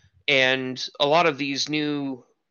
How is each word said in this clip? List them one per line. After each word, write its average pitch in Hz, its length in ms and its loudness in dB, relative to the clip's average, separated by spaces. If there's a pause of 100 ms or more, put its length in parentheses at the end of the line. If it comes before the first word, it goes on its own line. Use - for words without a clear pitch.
(280)
And 131 560 2 (160)
a 143 60 2
lot 160 200 4
of 147 120 2
these 139 320 -6
new 147 540 -4 (280)